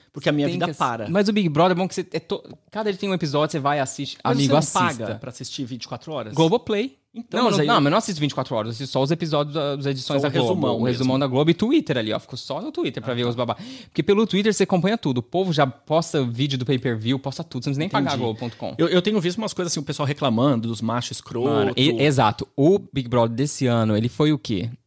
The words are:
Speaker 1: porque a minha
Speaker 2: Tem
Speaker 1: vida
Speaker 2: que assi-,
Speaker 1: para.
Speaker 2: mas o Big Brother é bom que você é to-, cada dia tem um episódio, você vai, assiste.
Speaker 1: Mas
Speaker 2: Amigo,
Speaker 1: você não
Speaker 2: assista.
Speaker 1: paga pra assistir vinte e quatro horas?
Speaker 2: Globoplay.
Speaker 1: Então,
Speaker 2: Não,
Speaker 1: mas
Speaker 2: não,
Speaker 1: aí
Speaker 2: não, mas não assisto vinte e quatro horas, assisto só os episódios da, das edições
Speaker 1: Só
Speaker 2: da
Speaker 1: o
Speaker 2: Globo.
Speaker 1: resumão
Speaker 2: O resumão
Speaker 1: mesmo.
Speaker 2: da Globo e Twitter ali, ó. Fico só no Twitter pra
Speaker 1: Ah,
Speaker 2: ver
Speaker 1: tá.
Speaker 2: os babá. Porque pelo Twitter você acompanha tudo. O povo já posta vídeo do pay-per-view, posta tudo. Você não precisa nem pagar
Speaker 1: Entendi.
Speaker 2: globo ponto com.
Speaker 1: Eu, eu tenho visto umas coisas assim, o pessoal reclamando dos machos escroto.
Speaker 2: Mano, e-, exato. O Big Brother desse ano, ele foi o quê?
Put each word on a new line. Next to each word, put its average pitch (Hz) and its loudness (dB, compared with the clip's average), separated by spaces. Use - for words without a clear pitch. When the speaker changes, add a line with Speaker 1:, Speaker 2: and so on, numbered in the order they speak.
Speaker 1:
porque - -4
a 156 4
minha 147 2
Speaker 2:
Tem 170 0
Speaker 1:
vida 175 0
Speaker 2:
que 170 -4
assi-, 147 -12
Speaker 1:
para. 117 -2
Speaker 2:
mas 196 2
o 220 0
Big 202 2
Brother 165 4
é 180 2
bom 185 0
que - -8
você 180 -4
é 160 -4
to-, - -8
cada 208 -4
dia 185 -8
tem 202 -4
um 190 0
episódio, 151 0
você 160 -2
vai, 143 0
assiste. 135 -6
Speaker 1:
Mas 131 2
Speaker 2:
Amigo, 139 4
Speaker 1:
você 139 6
não 147 6
Speaker 2:
assista. 160 0
Speaker 1:
paga 104 -6
pra 123 -12
assistir - -10
vinte 117 -10
e - -12
quatro 131 -10
horas? 117 -8
Speaker 2:
Globoplay. 208 0
Speaker 1:
Então, 220 -8
Speaker 2:
Não, 247 4
Speaker 1:
mas 208 4
Speaker 2:
não, 151 4
Speaker 1:
aí 147 2
Speaker 2:
não, 220 4
mas 143 4
não 190 4
assisto 185 -4
vinte 147 0
e - -16
quatro 131 -4
horas, 110 -2
assisto 131 -8
só 135 0
os 139 2
episódios 151 -2
da, 143 -2
das 139 -6
edições 139 -2
Speaker 1:
Só 147 0
Speaker 2:
da - 0
Speaker 1:
o - 0
Speaker 2:
Globo. 131 2
Speaker 1:
resumão 120 0
Speaker 2:
O - 0
resumão 127 2
Speaker 1:
mesmo. 135 2
Speaker 2:
da 139 0
Globo 139 4
e - 2
Twitter 233 2
ali, 107 -2
ó. 107 0
Fico - -12
só 139 -8
no 277 -8
Twitter 160 -6
pra 131 -4
Speaker 1:
Ah, 123 -2
Speaker 2:
ver 120 -2
Speaker 1:
tá. 120 0
Speaker 2:
os 117 -4
babá. 117 -2
Porque - -4
pelo 202 4
Twitter 202 2
você 196 0
acompanha 190 2
tudo. 127 -2
O - 0
povo 180 -2
já 143 4
posta 156 0
vídeo 131 -2
do 123 -4
pay-per-view, 123 0
posta 139 -8
tudo. 127 -10
Você 147 -2
não 135 -2
precisa 139 -2
nem 185 -4
pagar 147 0
Speaker 1:
Entendi. 127 -4
Speaker 2:
globo 113 -4
ponto 120 -8
com. 110 -8
Speaker 1:
Eu, 165 4
eu 180 2
tenho 202 0
visto 175 -2
umas 220 -4
coisas 175 -4
assim, - -2
o 143 -6
pessoal 143 -4
reclamando 123 2
dos 110 -6
machos 113 -4
escroto. 120 -4
Speaker 2:
Mano, 135 2
e-, 147 2
exato. 131 2
O 175 6
Big 135 -4
Brother 117 2
desse 135 0
ano, 113 4
ele 113 2
foi 151 2
o 143 0
quê? 113 -4